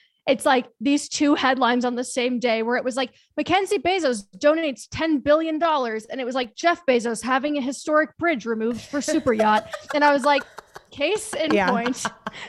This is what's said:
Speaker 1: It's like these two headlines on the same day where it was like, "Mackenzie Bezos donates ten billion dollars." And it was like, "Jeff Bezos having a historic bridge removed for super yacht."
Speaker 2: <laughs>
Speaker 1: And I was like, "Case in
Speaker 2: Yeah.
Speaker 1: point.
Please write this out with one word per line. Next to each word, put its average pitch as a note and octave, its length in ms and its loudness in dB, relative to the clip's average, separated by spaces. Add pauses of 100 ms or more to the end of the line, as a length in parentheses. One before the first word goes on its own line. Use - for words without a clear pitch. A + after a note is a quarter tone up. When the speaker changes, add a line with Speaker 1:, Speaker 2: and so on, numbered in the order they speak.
(280)
Speaker 1:
It's - 180 0
like C4 220 2 (140)
these C#4+ 260 0
two D4 280 2
headlines B3+ 500 2
on B3 100 -2
the A#3+ 80 -4
same B3 360 -2
day A3+ 220 0
where A#3+ 140 -2
it B3 80 -2
was B3 140 -4
like, C4+ 140 -4 (260)
"Mackenzie F#4 420 0
Bezos C#4 460 0 (120)
donates D4+ 540 0
ten D#4 280 0
billion D#4 380 2
dollars." C4 460 0
And A#3+ 160 -10
it B3+ 60 -4
was B3 100 -4
like, B3+ 180 -4
"Jeff E4+ 320 0
Bezos A#3 380 0
having C4+ 340 0
a C#4+ 40 -2
historic D4+ 560 0
bridge D#4 280 -2
removed A3+ 360 -2
for - 180 -6
super D4 320 0
yacht." G#3+ 380 2 (120)
Speaker 2:
<laughs> - 140 -12
Speaker 1:
And D4 80 2
I D4 80 6
was C#4 140 2
like, C#4+ 180 4 (480)
"Case F4 420 -4
in D#4 200 0
Speaker 2:
Yeah. G3+ 180 2
Speaker 1:
point. A#3+ 320 -2 (460)